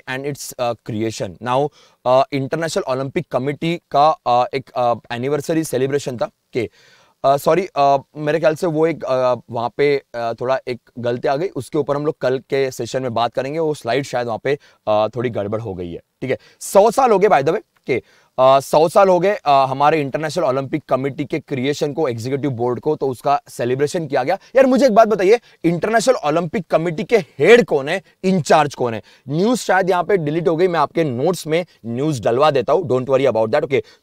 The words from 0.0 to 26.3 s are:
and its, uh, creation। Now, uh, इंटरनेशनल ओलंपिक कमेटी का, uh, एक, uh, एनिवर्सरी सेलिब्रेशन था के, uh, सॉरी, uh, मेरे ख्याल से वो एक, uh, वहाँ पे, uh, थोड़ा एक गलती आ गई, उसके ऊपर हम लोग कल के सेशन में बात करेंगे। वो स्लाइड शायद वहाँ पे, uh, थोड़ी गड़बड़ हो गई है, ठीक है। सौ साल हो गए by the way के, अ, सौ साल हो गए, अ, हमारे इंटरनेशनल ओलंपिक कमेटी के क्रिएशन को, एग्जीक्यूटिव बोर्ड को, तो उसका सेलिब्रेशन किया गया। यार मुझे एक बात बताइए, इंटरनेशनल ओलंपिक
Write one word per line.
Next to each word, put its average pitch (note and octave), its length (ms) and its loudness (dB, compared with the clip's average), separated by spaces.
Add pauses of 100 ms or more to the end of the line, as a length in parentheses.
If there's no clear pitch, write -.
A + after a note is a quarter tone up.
and C3+ 240 -6
its, - 260 -14
uh, A#2+ 160 -2 (140)
creation। A2 540 -6
Now, C3 260 -2 (380)
uh, C3 160 4 (100)
इंटरनेशनल D#3 500 -4
ओलंपिक C3+ 480 -4
कमेटी D3 500 -4 (140)
का, D3+ 220 2 (100)
uh, B2 260 2
एक, C3+ 160 -6 (100)
uh, A#2+ 200 0 (120)
एनिवर्सरी C#3+ 520 -2
सेलिब्रेशन C3+ 540 -4
था - 120 -4 (240)
के, A2+ 160 -4 (560)
uh, C#3 120 4
सॉरी, E3+ 300 2 (100)
uh, C#3 240 4 (160)
मेरे D3+ 220 -2
ख्याल D#3+ 160 2
से F3+ 120 -2
वो D#3+ 200 2
एक, D#3 100 -2
uh, B2+ 440 0 (100)
वहाँ A#2 260 -4
पे, C#3+ 260 2 (120)
uh, A#2 260 -6
थोड़ा B2+ 260 0
एक B2+ 140 -6 (180)
गलती A#2+ 280 -4
आ C#3 80 0
गई, E3+ 120 -4
उसके D3 300 -8
ऊपर C#3 180 0
हम D3 100 -4
लोग D3+ 160 -2
कल C3 180 0
के C3+ 320 -2
सेशन B2+ 300 -6
में B2 120 -6
बात A#2 200 -2
करेंगे। C#3 260 -4
वो D#3 140 0
स्लाइड C3 300 -2
शायद B2 240 -6
वहाँ A2 160 -4
पे, C#3 160 -2 (300)
uh, G#2+ 260 0
थोड़ी B2 140 -2
गड़बड़ G#2+ 320 -6
हो A2 120 -8
गई F2 180 -10
है, E2 80 -12 (220)
ठीक C3 100 -4
है। - 60 -2 (220)
सौ G#3 320 4
साल - 200 2
हो G3 80 4
गए G3+ 80 4
by D#3+ 140 4
the C#3+ 100 0
way G#3 100 -2 (260)
के, B2 160 -2 (360)
अ, C3 200 6
सौ D#3 300 2
साल G3 200 6
हो F3 100 4
गए, G3 160 2
अ, C#3 340 2
हमारे D3 320 2
इंटरनेशनल D3+ 420 -4
ओलंपिक C3+ 460 -2
कमेटी C3+ 360 -2
के D#3 140 -6
क्रिएशन C#3+ 540 -4
को, D3+ 140 -2
एग्जीक्यूटिव C3 440 -4
बोर्ड A#2+ 280 -2
को, D3+ 160 -2
तो C#3 140 -4
उसका C#3+ 400 -2
सेलिब्रेशन C#3 580 -2
किया C3 160 -2
गया। E3+ 140 -2 (180)
यार C4+ 100 6
मुझे C4 200 4
एक B3 60 4
बात A3 160 6
बताइए, G#3 320 4 (240)
इंटरनेशनल G3+ 520 0
ओलंपिक E3 540 -2